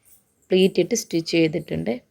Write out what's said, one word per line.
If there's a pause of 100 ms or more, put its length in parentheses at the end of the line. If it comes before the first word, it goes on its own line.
(500)
പ്ലീറ്റ്
ഇട്ട്
സ്റ്റിച്ച്
ചെയ്തിട്ടുണ്ട്. (180)